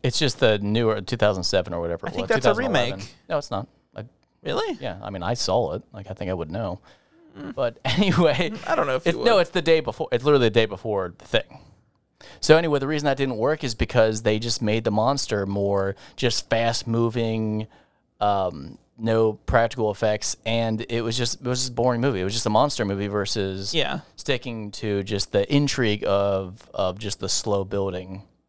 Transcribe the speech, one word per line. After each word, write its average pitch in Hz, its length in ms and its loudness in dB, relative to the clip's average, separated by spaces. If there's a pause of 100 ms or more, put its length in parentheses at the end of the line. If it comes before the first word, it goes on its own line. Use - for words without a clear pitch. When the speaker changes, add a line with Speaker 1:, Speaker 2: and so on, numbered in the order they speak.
Speaker 1:
It's - 160 0
just 143 220 0
the 110 180 6
newer, 110 420 2
two 101 160 -6
thousand 104 280 2
seven 92 300 0
or 85 60 -4
whatever 85 260 -4
Speaker 2:
I - 40 -6
Speaker 1:
it - 40 -12
Speaker 2:
think 190 140 -4
Speaker 1:
was, - 0 - (140)
Speaker 2:
that's - 40 2
a - 40 6
Speaker 1:
two - 120 2
thousand - 20 -2 (100)
eleven. 120 180 2
Speaker 2:
remake. 101 220 -12 (140)
Speaker 1:
No, 156 100 -2
it's - 120 -8
not. 104 160 -6 (300)
I 104 80 -10 (380)
Speaker 2:
Really? 349 380 -4
Speaker 1:
Yeah, 98 220 -8
I - 80 -8
mean, 95 120 -6
I 95 120 -2
saw 95 380 0
it. 85 100 -6 (100)
Like, 98 180 -14
I 95 40 -8
think 92 160 -6
I 92 40 0
would 85 160 -6
know. 95 300 -6 (580)
Speaker 2:
Mm. - 160 -12
Speaker 1:
But 120 260 -4
<laughs> - 40 -20
anyway, 175 680 2 (160)
Speaker 2:
I - 80 0
don't 160 120 0
know 131 100 0
if - 80 -4
you 170 60 2
Speaker 1:
it's, 170 80 -2
no, 233 160 4
Speaker 2:
would. 190 80 6
Speaker 1:
it's 170 80 -2
the 180 100 -2
day 160 200 4
before. 131 300 -6
It's 123 140 0
literally 139 220 6
the 110 40 4
day 113 140 4
before 98 540 -4
The - 80 -20
Thing. - 340 -2 (800)
So 156 160 8
anyway, 160 220 2
the 135 80 -2
reason 151 200 -2
that 135 120 2
didn't 135 180 -2
work 139 260 -2
is 120 120 -4
because 113 480 2
they 110 160 4
just 113 240 -2
made 113 220 0
the 113 60 2
monster 110 540 0
more 98 520 0 (200)
just - 320 0
fast-moving, 113 1160 0 (560)
um, 92 560 -2 (180)
no 113 380 2
practical 117 560 0
effects, 107 440 -2 (120)
and 113 420 0
it 117 140 -2
was 113 140 -2
just, 120 260 -2
it 127 40 -6
was 123 140 -2
just 127 120 -2
a - 20 -14
boring 120 260 0
movie. 120 200 0
It 90 40 0
was 98 80 -2
just 113 140 -2
a 110 40 0
monster 117 360 2
movie 98 220 -2
versus 98 680 -2
Speaker 2:
Yeah. 143 260 0 (160)
Speaker 1:
sticking 117 560 -6
to 101 300 -2
just 101 300 -2
the 101 220 2
intrigue 127 520 2
of, 98 680 -2
of 92 260 -2
just 104 220 -6
the - 80 -6
slow 101 360 0
building 95 580 -6 (260)